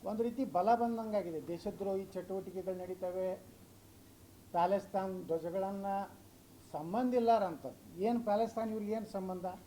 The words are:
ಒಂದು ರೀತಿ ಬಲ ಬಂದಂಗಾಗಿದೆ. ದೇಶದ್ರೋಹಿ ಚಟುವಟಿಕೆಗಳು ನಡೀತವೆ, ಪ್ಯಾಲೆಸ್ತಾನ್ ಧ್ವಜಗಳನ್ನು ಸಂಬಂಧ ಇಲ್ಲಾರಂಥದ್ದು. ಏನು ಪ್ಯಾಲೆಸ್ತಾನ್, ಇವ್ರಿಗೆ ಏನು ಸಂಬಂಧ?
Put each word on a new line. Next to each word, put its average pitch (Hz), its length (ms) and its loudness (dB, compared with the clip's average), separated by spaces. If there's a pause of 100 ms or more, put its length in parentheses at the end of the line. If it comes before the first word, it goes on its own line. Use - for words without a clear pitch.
ಒಂದು 214 180 -2
ರೀತಿ 240 220 0
ಬಲ 196 300 4
ಬಂದಂಗಾಗಿದೆ. 214 720 0
ದೇಶದ್ರೋಹಿ 190 560 -2
ಚಟುವಟಿಕೆಗಳು 185 720 -4
ನಡೀತವೆ, 185 600 -2 (1160)
ಪ್ಯಾಲೆಸ್ತಾನ್ 185 760 2
ಧ್ವಜಗಳನ್ನು 190 840 0 (640)
ಸಂಬಂಧ 202 420 0
ಇಲ್ಲಾರಂಥದ್ದು. 190 880 2
ಏನು 233 200 2
ಪ್ಯಾಲೆಸ್ತಾನ್, 220 500 2
ಇವ್ರಿಗೆ 214 220 -2
ಏನು 220 140 -2
ಸಂಬಂಧ? 185 400 -4 (200)